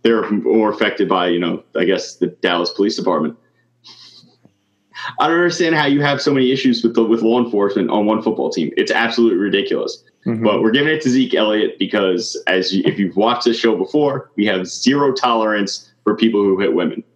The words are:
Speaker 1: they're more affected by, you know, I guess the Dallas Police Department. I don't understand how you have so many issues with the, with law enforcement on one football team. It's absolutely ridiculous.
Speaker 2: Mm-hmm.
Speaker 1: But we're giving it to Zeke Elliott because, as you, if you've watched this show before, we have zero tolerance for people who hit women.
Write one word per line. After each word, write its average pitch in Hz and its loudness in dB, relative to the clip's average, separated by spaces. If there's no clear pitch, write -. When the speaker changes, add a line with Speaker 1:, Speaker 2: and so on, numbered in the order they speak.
Speaker 1:
they're 113 2
more 107 2
affected 101 0
by, 90 0
you 87 0
know, 87 -2
I 87 0
guess - -2
the 90 0
Dallas 87 -2
Police 101 -2
Department. 78 -2
I 147 2
don't 165 0
understand 170 0
how 151 2
you 143 2
have 143 0
so 147 0
many 131 2
issues 131 0
with 113 2
the, 117 2
with 113 2
law 113 2
enforcement 101 0
on 104 0
one 110 0
football 107 -2
team. - -4
It's 104 0
absolutely 117 2
ridiculous. 98 -2
Speaker 2:
Mm-hmm. 113 -4
Speaker 1:
But 107 2
we're 110 4
giving 143 2
it 151 -6
to 127 0
Zeke 127 2
Elliott - 0
because, 92 -2
as 92 0
you, 98 0
if - 0
you've 92 -2
watched 113 0
this 117 2
show 113 2
before, 143 -2
we 104 0
have 95 -2
zero 139 0
tolerance 110 -2
for 107 0
people 110 2
who 95 2
hit 95 0
women. 87 -2